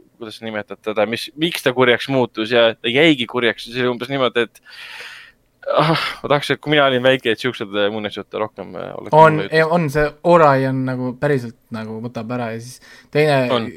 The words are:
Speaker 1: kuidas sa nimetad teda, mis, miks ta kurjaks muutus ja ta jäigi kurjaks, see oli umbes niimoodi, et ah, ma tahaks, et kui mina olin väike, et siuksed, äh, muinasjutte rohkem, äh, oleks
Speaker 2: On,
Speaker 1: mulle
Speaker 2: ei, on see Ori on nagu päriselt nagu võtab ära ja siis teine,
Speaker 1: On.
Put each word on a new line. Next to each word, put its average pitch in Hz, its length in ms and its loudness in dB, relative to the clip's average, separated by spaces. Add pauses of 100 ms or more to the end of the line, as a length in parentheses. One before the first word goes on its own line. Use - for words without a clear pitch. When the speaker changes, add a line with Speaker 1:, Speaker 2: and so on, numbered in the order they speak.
(120)
Speaker 1:
kuidas 110 280 -16
sa 113 60 -12
nimetad 107 340 -10
teda, 107 280 0
mis, 117 260 -6
miks 160 300 -4
ta 127 100 2
kurjaks 123 340 4
muutus 120 440 0
ja 117 200 6
ta 113 200 -6
jäigi 139 360 4
kurjaks, 120 400 -2
see 120 140 -6
oli 123 100 0
umbes 120 200 -8
niimoodi, 120 360 0
et - 140 -20 (1000)
ah, 156 280 0 (240)
ma - 140 -6
tahaks, 143 220 0
et 131 100 -6
kui 147 100 -4
mina 147 160 4
olin 127 160 0
väike, 131 300 2
et - 80 -8
siuksed, 117 300 -6
äh, 104 180 0
muinasjutte 104 500 -8
rohkem, 98 340 -8
äh, 90 200 -10
oleks 104 200 -8
Speaker 2:
On, 156 220 6
Speaker 1:
mulle - 140 -4
Speaker 2:
ei, 160 140 2
on 160 260 0
see 151 160 0 (160)
Ori 147 460 6
on 131 160 -2
nagu 127 300 -6
päriselt 123 440 -2 (120)
nagu 110 300 -10
võtab 120 320 -10
ära 120 200 -6
ja 113 100 -10
siis 123 180 -18 (280)
teine, 147 320 2 (100)
Speaker 1:
On. 117 280 0